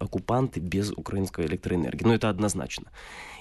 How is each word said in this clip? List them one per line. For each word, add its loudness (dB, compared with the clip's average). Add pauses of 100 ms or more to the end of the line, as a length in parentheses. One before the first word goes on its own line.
оккупанты 0
без 0
украинской -2
электроэнергии. 0
Но 8
это 2
однозначно. -2 (500)